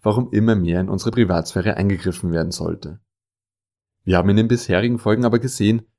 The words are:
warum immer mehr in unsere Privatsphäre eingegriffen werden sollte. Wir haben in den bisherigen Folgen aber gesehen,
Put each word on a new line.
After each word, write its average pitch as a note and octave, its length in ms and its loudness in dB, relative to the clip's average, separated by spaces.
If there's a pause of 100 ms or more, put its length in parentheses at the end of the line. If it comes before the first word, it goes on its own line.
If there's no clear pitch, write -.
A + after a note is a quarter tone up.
warum A2+ 300 0
immer A2 240 2
mehr F2 260 0
in F#2+ 80 -4
unsere G2 220 -4
Privatsphäre F#2+ 680 0
eingegriffen F#2 540 -2
werden E2 200 -2
sollte. E2 500 -8 (1000)
Wir F2+ 140 2
haben F2+ 120 2
in G2+ 80 4
den A2+ 100 4
bisherigen A#2 500 0
Folgen A2 280 0
aber A#2 120 2
gesehen, A2+ 460 -2 (160)